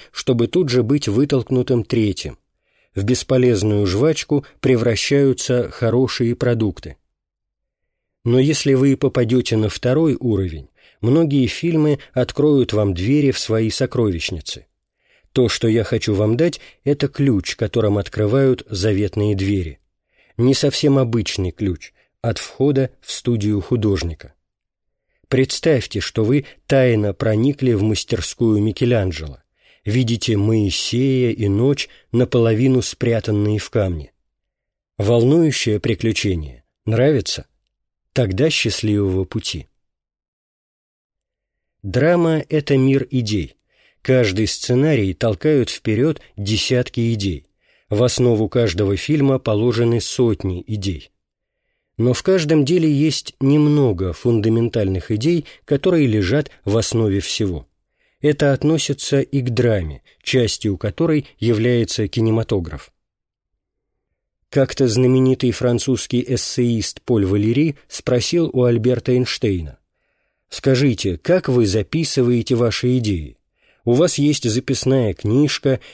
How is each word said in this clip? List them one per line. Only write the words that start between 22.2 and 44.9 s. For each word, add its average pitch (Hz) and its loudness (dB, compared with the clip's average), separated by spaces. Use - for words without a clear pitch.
от 113 -4
входа 135 -2
в - -14
студию 107 -2
художника. 90 -4
Представьте, 131 0
что - -2
вы 139 0
тайно 113 2
проникли 120 0
в 101 0
мастерскую 107 0
Микеланджело. 98 -2
Видите 113 0
Моисея 117 0
и 110 -2
ночь, 120 0
наполовину 120 2
спрятанные 107 -2
в - -12
камне. 87 -4
Волнующее 120 2
приключение? 95 -4
Нравится? 120 0
Тогда 120 0
счастливого 101 -2
пути. - -10
Драма — 160 0
это 143 0
мир 135 2
идей. 107 -2
Каждый 110 2
сценарий 123 0